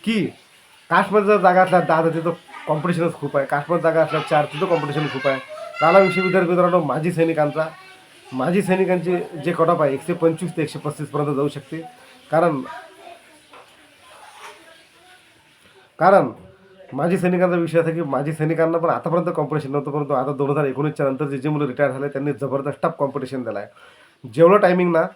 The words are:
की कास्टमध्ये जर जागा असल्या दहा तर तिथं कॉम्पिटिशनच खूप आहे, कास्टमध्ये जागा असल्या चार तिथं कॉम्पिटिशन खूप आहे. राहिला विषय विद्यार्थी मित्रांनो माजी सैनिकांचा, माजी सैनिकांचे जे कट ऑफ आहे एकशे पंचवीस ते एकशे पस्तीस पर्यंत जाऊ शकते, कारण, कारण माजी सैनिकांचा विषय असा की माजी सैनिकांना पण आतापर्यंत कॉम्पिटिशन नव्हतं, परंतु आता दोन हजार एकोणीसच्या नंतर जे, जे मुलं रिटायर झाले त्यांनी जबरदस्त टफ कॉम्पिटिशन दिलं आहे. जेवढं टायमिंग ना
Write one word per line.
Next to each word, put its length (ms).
की 200
कास्टमध्ये 380
जर 100
जागा 240
असल्या 200
दहा 220
तर 60
तिथं 220
कॉम्पिटिशनच 460
खूप 240
आहे, 80
कास्टमध्ये 380
जागा 180
असल्या 280
चार 160
तिथं 200
कॉम्पिटिशन 420
खूप 200
आहे. 120
राहिला 180
विषय 220
विद्यार्थी 280
मित्रांनो 340
माजी 280
सैनिकांचा, 560
माजी 280
सैनिकांचे 560
जे 60
कट 160
ऑफ 140
आहे 120
एकशे 200
पंचवीस 440
ते 40
एकशे 180
पस्तीस 280
पर्यंत 280
जाऊ 120
शकते, 300
कारण, 300
कारण 300
माजी 240
सैनिकांचा 400
विषय 220
असा 120
की 100
माजी 320
सैनिकांना 440
पण 120
आतापर्यंत 360
कॉम्पिटिशन 360
नव्हतं, 200
परंतु 220
आता 200
दोन 160
हजार 160
एकोणीसच्या 440
नंतर 160
जे, 120
जे 120
मुलं 160
रिटायर 260
झाले 160
त्यांनी 240
जबरदस्त 420
टफ 160
कॉम्पिटिशन 440
दिलं 160
आहे. 80
जेवढं 220
टायमिंग 340
ना 120